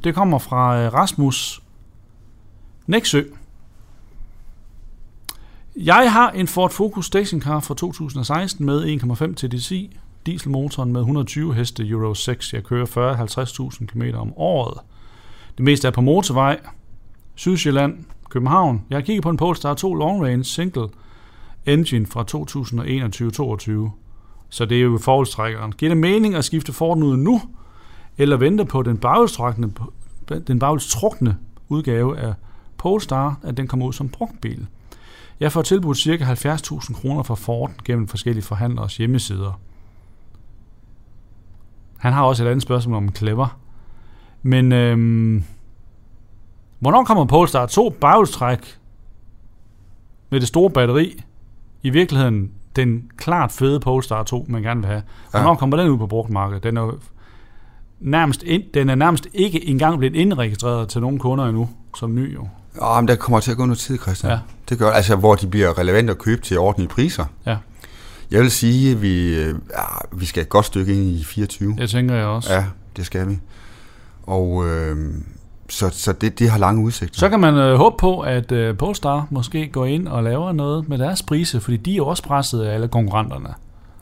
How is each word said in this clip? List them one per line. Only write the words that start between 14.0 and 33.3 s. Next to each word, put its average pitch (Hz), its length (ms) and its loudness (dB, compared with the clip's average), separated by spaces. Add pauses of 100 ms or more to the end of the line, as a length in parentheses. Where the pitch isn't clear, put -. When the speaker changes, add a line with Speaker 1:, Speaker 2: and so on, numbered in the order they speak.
Speaker 1:
om 110 180 -8
året. 160 400 -2 (800)
Det 127 80 0
meste 139 220 4
er 127 40 4
på 123 100 0
motorvej. 139 580 2 (760)
Sydsjælland, 151 600 0 (340)
København. 131 600 2
Jeg 139 60 -4
har 143 60 -2
kigget 202 220 -2
på 165 60 0
en 160 80 2
Polestar 156 360 0
to 185 200 -2
Long 165 300 0
Range 127 200 0
Single 151 440 -4 (800)
Engine 143 400 2
fra 117 180 -6
to 151 220 -6
tusind 120 340 -6
og - 100 -6
enogtyve 120 420 -4
toogtyve. 110 600 -4 (580)
Så - 160 -4
det 120 120 0
er 123 40 4
jo 120 200 4
forholdstrækkeren. 110 680 0
Giver 156 180 -2
det 165 80 2
mening 196 380 2
at 151 100 0
skifte 156 280 -4
Forden 165 300 0
ud 135 140 4
nu, 196 240 2 (760)
eller 143 200 4
vente 170 280 2
på 131 180 -2
den 117 140 0
baghjulstrukne, 120 720 0 (760)
den 123 120 2
baghjulstrukne 139 800 0 (320)
udgave 131 500 -2
af 113 140 -6 (440)
Polestar, 147 680 -2